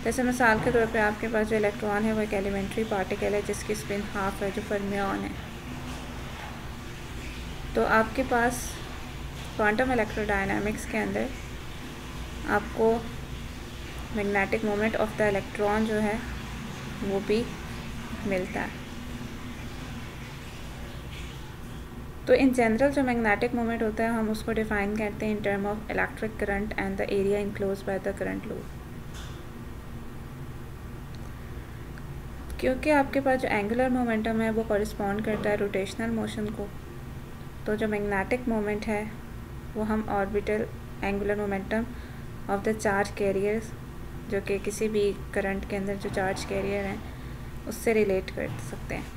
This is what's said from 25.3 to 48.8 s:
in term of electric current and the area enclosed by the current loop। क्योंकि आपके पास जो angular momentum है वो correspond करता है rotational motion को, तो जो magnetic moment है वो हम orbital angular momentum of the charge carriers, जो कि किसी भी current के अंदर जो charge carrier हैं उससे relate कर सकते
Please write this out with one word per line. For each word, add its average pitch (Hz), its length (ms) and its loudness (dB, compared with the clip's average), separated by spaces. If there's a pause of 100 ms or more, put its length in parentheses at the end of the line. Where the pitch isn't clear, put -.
in 208 60 -4
term 202 180 2
of 208 140 0 (200)
electric 190 460 0
current 208 360 0
and 196 220 0
the 208 100 2
area 202 340 4
enclosed 196 440 -2
by 196 100 0
the 196 200 -2
current 190 260 -2
loop। - 220 -6 (4000)
क्योंकि 254 300 2
आपके 277 300 6
पास 262 200 4
जो 254 80 0
angular 226 420 2
momentum 226 500 2
है 220 100 4
वो 220 140 2
correspond 208 600 2
करता 214 260 2
है 208 60 4
rotational 202 540 0
motion 214 360 0
को, 208 220 -4 (960)
तो 214 100 2
जो 214 120 2
magnetic 208 600 2
moment 214 380 2
है 214 440 -2 (440)
वो 214 80 -2
हम 214 260 2
orbital 208 580 2 (380)
angular 202 320 2
momentum 208 500 0 (640)
of 196 140 2
the 220 100 4
charge 208 340 2
carriers, 202 560 2 (640)
जो 196 100 2
कि 196 180 0
किसी 208 300 0
भी 208 280 4 (180)
current 196 360 0
के 208 60 0
अंदर 196 200 -2
जो 202 140 -4
charge 190 340 0
carrier 196 400 0
हैं 196 240 -6 (580)
उससे - 240 0
relate 196 380 4
कर - 180 -4 (220)
सकते - 240 -6